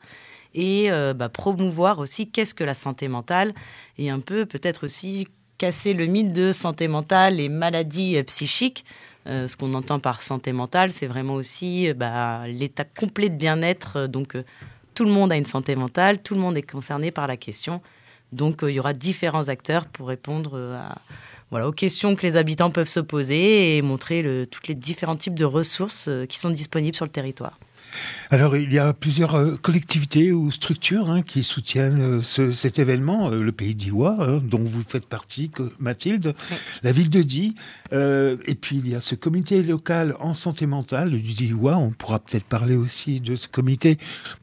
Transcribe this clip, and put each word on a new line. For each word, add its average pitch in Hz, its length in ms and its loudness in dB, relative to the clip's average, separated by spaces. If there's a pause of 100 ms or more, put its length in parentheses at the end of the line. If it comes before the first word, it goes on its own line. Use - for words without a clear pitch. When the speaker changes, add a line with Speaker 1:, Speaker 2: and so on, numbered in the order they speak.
(540)
Speaker 1:
et, 196 380 2
euh, 143 220 2
bah, 123 160 -4
promouvoir 185 720 0
aussi 202 300 -6
qu'est-ce 214 240 -2
que 160 120 -4
la 139 80 0
santé 135 340 -6
mentale, 180 460 0 (440)
et 143 120 -2
un 135 100 -2
peu 202 260 -2
peut-être 170 380 -4
aussi 190 460 -6 (280)
casser 185 360 0
le 165 120 0
mythe 190 280 2
de 185 180 4
santé 165 380 -2
mentale 185 500 4
et 143 80 0
maladie, 165 720 0
euh, 139 60 2
psychique. 233 600 -2 (420)
Euh, 131 220 -4
ce - 80 -10
qu'on 135 200 -4
entend 131 240 -2
par 127 220 -2
santé 131 300 -6
mentale, 180 400 2
c'est 147 160 -6
vraiment 131 280 -4
aussi, 180 520 -2
euh, 151 60 2
bah, 120 520 -2
l'état 131 380 -4
complet 208 460 -2
de 160 80 -4
bien-être, 160 580 0
euh, 139 120 -2
donc, 135 280 -6
euh, 127 80 -6 (520)
tout 233 100 2
le 208 60 6
monde 196 200 6
a 160 60 2
une 143 80 0
santé 135 300 -2
mentale, 180 460 2
tout - 140 -6
le 190 60 2
monde 180 160 0
est 147 40 -2
concerné 143 480 -6
par 151 160 -4
la 127 120 -4
question. 165 420 -8 (520)
Donc, 151 300 0
euh, 147 80 0
il 139 60 -2
y 135 40 0
aura 143 140 0
différents 156 540 -2
acteurs 151 400 -2
pour 131 200 -14
répondre, 143 460 -6
euh, 123 240 -8
à, - 220 -12 (500)
voilà, 117 180 -2
aux 151 40 0
questions 196 440 2
que 190 60 -2
les 170 160 2
habitants 160 320 2
peuvent 165 180 0
se - 120 -2
poser 160 760 4
et 147 60 4
montrer 143 400 0
le, 131 240 0
tous - 220 -14
les 156 80 -4
différents 156 400 -4
types 175 180 -6
de 160 120 2
ressources, 160 640 -2
euh, 127 180 -2
qui - 100 -10
sont 175 140 0
disponibles 156 440 -2
sur 160 100 -4
le 151 60 -6
territoire. - 460 -8 (720)
Speaker 2:
Alors, 139 260 2
il 143 160 -2
y 139 60 4
a 143 160 2
plusieurs, 156 400 0
euh, 151 260 2
collectivités 160 720 2
ou 156 200 2
structures, 180 580 -2
hein, 175 140 2
qui 135 200 -2
soutiennent, 131 760 2
euh, - 20 0
ce, 127 300 2
cet 120 260 -2
événement, 139 540 2
euh, 110 100 2
le 110 100 2
Pays 107 220 -2
d'Iwa, 104 460 2
hein, 143 240 2
dont 113 200 0
vous 117 240 -2
faites - 200 -6
partie, 139 420 -8
que, 131 300 -6
Mathilde, 151 560 0 (160)
Speaker 1:
Oui. 170 60 -6 (260)
Speaker 2:
la 127 80 4
ville 156 180 6
de 175 140 6
Die, 165 320 0 (360)
euh, 139 540 4
et 143 80 0
puis - 240 -4
il 127 100 0
y 123 60 0
a 120 80 -2
ce - 140 -4
comité 180 480 2
local 160 560 2
en 156 160 -2
santé 156 320 -2
mentale 139 420 0
du 113 240 0
Diois, 117 440 2
on 127 120 4
pourra 110 300 -2
peut-être - 240 -4
parler 120 320 2
aussi 123 460 -2
de 120 140 -2
ce - 120 -8
comité 135 500 4 (460)